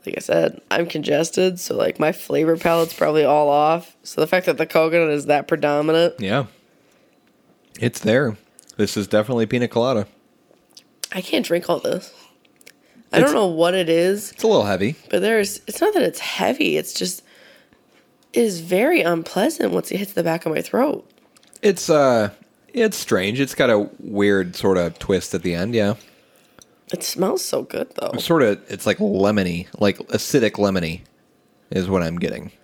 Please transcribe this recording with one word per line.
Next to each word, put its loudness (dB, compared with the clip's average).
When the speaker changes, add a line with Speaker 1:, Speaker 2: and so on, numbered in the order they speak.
Speaker 1:
like -8
I -10
said, 0
I'm 0
congested, -2
so, -8
like, -2
my 2
flavor 0
palette's 0
probably 2
all 4
off. 2
So -4
the 2
fact 0
that 0
the -2
coconut 2
is -2
that 0
predominant. 2
Speaker 2:
Yeah. -2
It's -2
there. 0
This 0
is -2
definitely 0
pina -2
colada. 0
Speaker 1:
I -8
can't -4
drink -2
all 0
this. -6
I 2
Speaker 2:
It's 6
Speaker 1:
don't 2
know 2
what 2
it 0
is. 0
Speaker 2:
It's -12
a 2
little 4
heavy. 0
Speaker 1:
But 0
there's, 0
it's -6
not 2
that 2
it's -2
heavy. -2
It's -6
just, -6
it 2
is -2
very 2
unpleasant 0
once -2
it -4
hits -6
the -2
back -2
of -2
my -2
throat. -2
Speaker 2:
It's, 0
uh, 4
it's 0
strange. 0
It's -2
got 4
a 2
weird 0
sort 2
of -2
twist -2
at -4
the -2
end, -4
yeah. 2
Speaker 1:
It -10
smells -2
so -4
good, -8
though. -6
Speaker 2:
It's -6
sort 4
of, 2
it's -8
like 0
lemony, 0
like 2
acidic 0
lemony 0
is -2
what 2
I'm -4
getting. -6